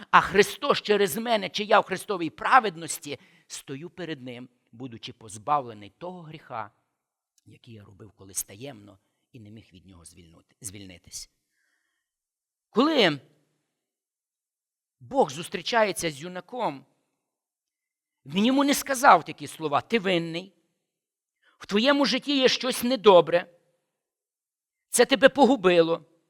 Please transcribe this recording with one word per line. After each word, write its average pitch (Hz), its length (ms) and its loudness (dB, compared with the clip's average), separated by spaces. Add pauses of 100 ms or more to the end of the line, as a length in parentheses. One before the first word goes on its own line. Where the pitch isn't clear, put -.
(120)
а 170 100 8
Христос 202 600 0
через 202 360 0
мене, 220 320 -4
чи 202 140 -8
я 208 160 4
в 180 60 0
Христовій 175 440 -6
праведності, 175 880 -2 (280)
стою 143 420 -14
перед 156 340 -12
ним, 123 260 -16 (220)
будучи 117 420 -16
позбавлений 110 840 -6
того 180 240 -16
гріха, 135 500 -14 (760)
який 110 280 -20
я 107 100 -20
робив 101 280 -20
колись 98 320 -12
таємно 104 560 -20 (320)
і 131 80 -20
не 104 100 -20
міг 110 240 -20
від 87 120 -20
нього 87 200 -20
звільнути-, 82 560 -20
звільнитись. 98 680 -18 (1400)
Коли 226 500 2 (1800)
Бог 151 300 -2
зустрічається 175 800 -4
з 135 100 -18
юнаком, 180 640 -8 (1400)
він 170 200 -2
йому 269 180 2
не 277 100 2
сказав 247 520 4
такі 147 220 -14
слова: 143 340 -4
«Ти 226 180 -2
винний, 175 540 -4 (1040)
в - 80 -20
твоєму 277 400 0
житті 254 320 -2
є 262 100 4
щось - 360 -2
недобре, 180 720 4 (1400)
це 240 160 4
тебе 208 240 4
погубило, 180 760 4 (240)